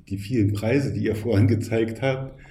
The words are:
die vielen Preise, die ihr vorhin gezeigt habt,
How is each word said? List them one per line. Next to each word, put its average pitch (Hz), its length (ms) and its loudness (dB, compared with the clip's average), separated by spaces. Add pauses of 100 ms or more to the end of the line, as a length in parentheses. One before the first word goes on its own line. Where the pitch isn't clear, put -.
die 98 80 -6
vielen 101 340 0
Preise, 113 400 0
die 104 140 -2
ihr 107 100 0
vorhin 104 320 2
gezeigt 113 540 0
habt, 135 360 -4 (140)